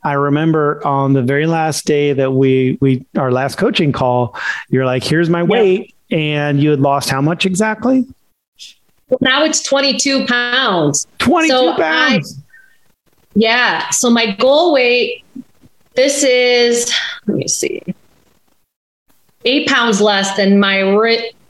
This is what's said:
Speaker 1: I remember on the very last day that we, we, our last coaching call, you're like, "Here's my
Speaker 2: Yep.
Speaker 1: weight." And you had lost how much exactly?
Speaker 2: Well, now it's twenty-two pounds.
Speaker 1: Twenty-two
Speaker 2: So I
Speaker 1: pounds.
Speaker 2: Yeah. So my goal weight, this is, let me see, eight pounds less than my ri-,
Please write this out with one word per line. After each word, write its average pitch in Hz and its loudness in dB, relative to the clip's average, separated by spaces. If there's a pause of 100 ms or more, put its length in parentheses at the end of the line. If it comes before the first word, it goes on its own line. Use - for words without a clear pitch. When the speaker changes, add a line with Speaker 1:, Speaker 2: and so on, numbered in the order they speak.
Speaker 1:
I 151 -2
remember 147 0
on 139 0
the 135 2
very 139 0
last 160 -2
day 147 2
that 135 0
we, 131 2
we, 131 0 (140)
our 131 0
last 127 -2
coaching 185 0
call, 123 -2 (320)
you're 131 0
like, 127 -2
"Here's 160 0
my 170 0
Speaker 2:
Yep. 175 0
Speaker 1:
weight." 208 0 (160)
And 147 -2
you 151 4
had 147 2
lost 139 0
how 135 -2
much 165 0
exactly? 220 0 (1000)
Speaker 2:
Well, 254 0
now 262 0
it's 311 -2
twenty-two 269 0
pounds. 240 -2 (120)
Speaker 1:
Twenty-two 320 2
Speaker 2:
So 254 2
I - -10
Speaker 1:
pounds. 302 -2 (960)
Speaker 2:
Yeah. 220 0
So 247 0
my 226 2
goal 294 4
weight, 247 0 (720)
this 285 2
is, 247 2 (320)
let 208 0
me - -4
see, - -4 (1600)
eight 262 0
pounds 226 0
less 196 0
than 202 4
my 196 2
ri-, 214 0 (180)